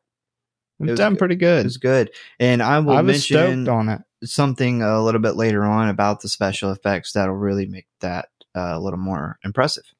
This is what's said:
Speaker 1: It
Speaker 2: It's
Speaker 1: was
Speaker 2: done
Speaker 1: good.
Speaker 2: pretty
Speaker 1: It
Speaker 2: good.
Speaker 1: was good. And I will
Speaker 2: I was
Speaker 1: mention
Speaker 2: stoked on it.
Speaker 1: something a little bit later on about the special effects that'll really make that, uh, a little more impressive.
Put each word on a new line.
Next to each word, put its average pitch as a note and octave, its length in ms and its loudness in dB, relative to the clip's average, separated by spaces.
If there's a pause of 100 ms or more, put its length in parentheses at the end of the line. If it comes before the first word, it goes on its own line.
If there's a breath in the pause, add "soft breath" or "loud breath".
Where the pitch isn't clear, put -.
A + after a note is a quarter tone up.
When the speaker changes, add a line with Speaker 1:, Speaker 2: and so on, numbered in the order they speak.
(840)
Speaker 1:
It D3+ 80 -2
Speaker 2:
It's A#2+ 80 -2
Speaker 1:
was - 0 -
Speaker 2:
done G#3 140 2
Speaker 1:
good. F#3+ 60 -2
Speaker 2:
pretty F3+ 160 2
Speaker 1:
It F3+ 40 -8
Speaker 2:
good. E3+ 260 4
Speaker 1:
was B2 120 -4
good. B2+ 340 2 (280 loud breath)
And B2 240 4
I C#3 160 2
will D3 140 2
Speaker 2:
I C#3 80 4
was C#3+ 280 2
Speaker 1:
mention D3 360 2
Speaker 2:
stoked B2+ 100 0
on A2 140 0
it. G#2 120 -4 (220)
Speaker 1:
something B2 580 0
a A2 220 2
little A2+ 180 2
bit A2 140 0
later G#2+ 280 0
on G#2+ 260 2
about G#2 320 0
the F#2+ 80 -10
special G2 420 -2
effects F#2+ 420 -4
that'll F#2+ 220 0
really G2 300 -2
make F#2+ 220 -16 (140)
that, F2+ 280 -8 (260)
uh, F2 200 -4
a E2 40 -6
little F#2 200 -6
more F#2 440 -6
impressive. A2 400 -2 (160)